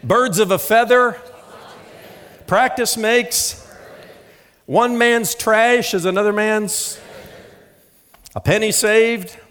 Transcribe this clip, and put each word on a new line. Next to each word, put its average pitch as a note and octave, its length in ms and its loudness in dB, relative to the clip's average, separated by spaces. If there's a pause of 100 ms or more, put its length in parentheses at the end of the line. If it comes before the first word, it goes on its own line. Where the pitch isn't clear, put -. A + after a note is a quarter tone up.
"Birds G3+ 380 0
of G3 120 2
a F#3 80 0
feather," A#3+ 580 2 (1300)
"Practice A#3 480 0
makes," A3+ 680 -2 (1000)
"One A#3 320 0
man's A#3 360 0
trash A3+ 640 0
is F3 100 -2
another G3+ 280 0
man's," G#3+ 680 -4 (1400)
"A - 40 -8
penny G#3+ 320 0
saved" A3 640 0 (160)